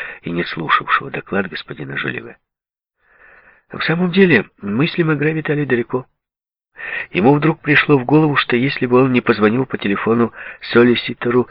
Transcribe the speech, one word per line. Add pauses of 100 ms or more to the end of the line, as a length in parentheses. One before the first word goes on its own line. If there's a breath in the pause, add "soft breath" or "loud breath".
(220 loud breath)
и
не
слушавшего
доклад
господина
Жолеве. (1300 soft breath)
В
самом
деле, (120)
мысли
Мегре
витали
далеко. (1040 loud breath)
Ему
вдруг
пришло
в
голову,
что
если
бы
он
не
позвонил
по
телефону (280 loud breath)
солиситору